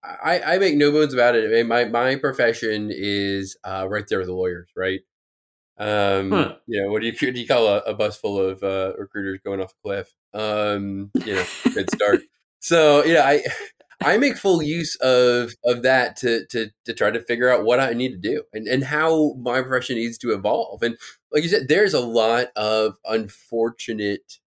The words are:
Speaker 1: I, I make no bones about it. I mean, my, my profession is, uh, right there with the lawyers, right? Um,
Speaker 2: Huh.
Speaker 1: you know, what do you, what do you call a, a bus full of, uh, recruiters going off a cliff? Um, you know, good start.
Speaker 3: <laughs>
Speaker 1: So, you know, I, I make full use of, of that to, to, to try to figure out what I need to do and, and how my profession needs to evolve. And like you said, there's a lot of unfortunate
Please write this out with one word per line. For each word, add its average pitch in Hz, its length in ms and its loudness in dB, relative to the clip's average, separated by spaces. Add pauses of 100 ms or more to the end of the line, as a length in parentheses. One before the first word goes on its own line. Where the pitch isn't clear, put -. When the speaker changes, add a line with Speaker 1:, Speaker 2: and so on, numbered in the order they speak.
Speaker 1:
I, 165 360 -2 (140)
I 190 40 2
make 180 180 2
no 147 160 4
bones 147 220 2
about 120 220 4
it. 110 100 2
I - 20 -2
mean, 117 200 2
my, 120 180 2
my 123 300 0
profession 117 760 -2
is, 98 720 -4
uh, 95 240 -6
right 101 200 -6
there 104 100 -2
with 92 100 -4
the 92 60 -6
lawyers, 90 420 -4
right? 95 240 -4 (800)
Um, 101 520 0
Speaker 2:
Huh. 170 260 0 (100)
Speaker 1:
you 104 160 -2
know, 98 80 -2
what 107 120 -2
do 117 60 -2
you, 113 40 -4
what 131 220 -2
do 123 60 -6
you 113 60 -8
call 120 200 4
a, 101 140 2
a 104 140 -6
bus 107 240 -2
full 101 200 -4
of, 95 240 -2
uh, 95 360 -2
recruiters 98 460 -8
going 98 160 -6
off 95 120 -8
a - 100 -20
cliff? 98 320 -8 (200)
Um, 101 800 -4 (120)
you 107 100 -4
know, 92 120 -2 (280)
good 95 160 -4
start. 101 360 2
Speaker 3:
<laughs> - 40 -20 (340)
Speaker 1:
So, 151 400 6
you 160 100 4
know, 151 80 6
I, 143 200 4 (640)
I 170 140 4
make 269 180 2
full 175 260 2
use 156 400 -2
of, 123 500 4 (120)
of 120 180 2
that 127 360 2
to, 117 280 -2
to, 113 240 -4 (140)
to - 100 -8
try 107 160 2
to 113 100 -2
figure 120 300 0
out 117 140 4
what 123 160 4
I 131 120 0
need 123 180 -2
to 98 80 -12
do 113 340 -4
and, 110 160 -10
and 135 160 0
how 151 500 2
my 123 280 -2
profession 127 340 -2
needs 117 220 -4
to 120 120 -4
evolve. 104 540 -2
And 117 120 -2 (360)
like 151 100 2
you 170 60 -4
said, 165 180 0
there's 180 260 4
a 143 60 2
lot 117 560 0
of 107 500 0
unfortunate 110 1400 -4